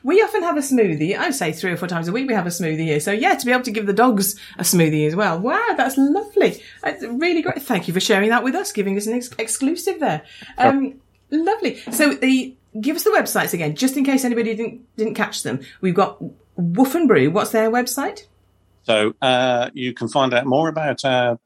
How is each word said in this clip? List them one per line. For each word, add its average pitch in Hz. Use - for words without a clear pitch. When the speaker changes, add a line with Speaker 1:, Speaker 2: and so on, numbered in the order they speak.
Speaker 1:
we 349
often 415
have 330
a 285
smoothie. 190
I 320
say 185
three 180
or 170
four 180
times 170
a 175
week 262
we 247
have 185
a 175
smoothie 160
here. 151
So, 196
yeah, 294
to 277
be 247
able 254
to 247
give 208
the 196
dogs 208
a 185
smoothie 156
as 160
well. 180
Wow, 370
that's 262
lovely. 294
That's -
really 320
great. 311
Thank 196
you 170
for 185
sharing 208
that 233
with 262
us, 381
giving 196
us 208
an 226
ex-, 247
exclusive 320
there. 185
Um, 269
Speaker 2:
Sure. 311
Speaker 1:
lovely. 392
So, 285
the, 262
give 294
us 339
the 427
websites 208
again, 156
just 262
in 277
case 262
anybody 226
didn't, -
didn't 220
catch -
them. 127
We've 180
got -
Woof 185
and 339
Brew. 156
What's 202
their 220
website? 269
Speaker 2:
So, 107
uh, 127
you 123
can 120
find 131
out 123
more 143
about 151
our 123